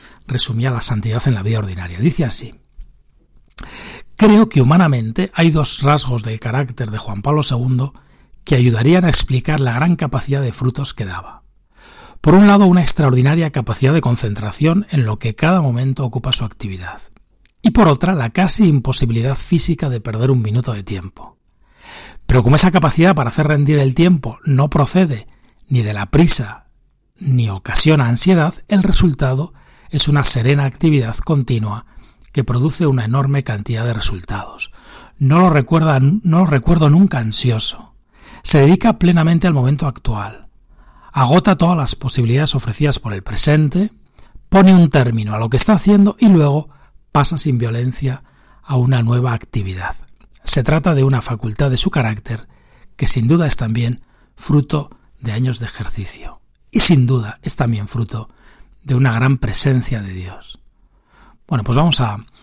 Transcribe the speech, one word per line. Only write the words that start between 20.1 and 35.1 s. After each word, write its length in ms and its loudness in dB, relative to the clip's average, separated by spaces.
un 120 2
minuto 320 -2
de 80 -10
tiempo. 560 -14
Pero 160 4
como 140 4
esa 140 4
capacidad 440 2
para 140 -2
hacer 180 -2
rendir 320 2
el 160 2
tiempo 500 2
no 260 0
procede 560 0
ni 140 2
de 100 -4
la 180 -8
prisa 580 0
ni 340 0
ocasiona 580 0
ansiedad, 460 2
el 140 2
resultado 680 0
es 180 -2
una 160 2
serena 400 0
actividad 520 0
continua 720 -2
que 100 -2
produce 440 -2
una 180 0
enorme 400 -2
cantidad 400 -6
de 100 -2
resultados. 760 -8